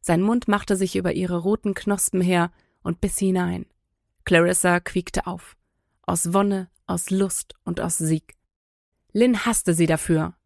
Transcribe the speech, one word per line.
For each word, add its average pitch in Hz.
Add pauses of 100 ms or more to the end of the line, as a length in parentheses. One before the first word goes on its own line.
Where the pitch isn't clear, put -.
Sein 170
Mund 233
machte 202
sich 185
über 180
ihre 175
roten 196
Knospen 202
her 175 (300)
und 170
biss -
hinein. 180 (580)
Clarissa 175
quiekte -
auf. 175 (460)
Aus 170
Wonne, 196 (180)
aus 175
Lust 190 (100)
und 170
aus -
Sieg. 156 (760)
Lynn 233
hasste 214
sie 165
dafür. 160 (100)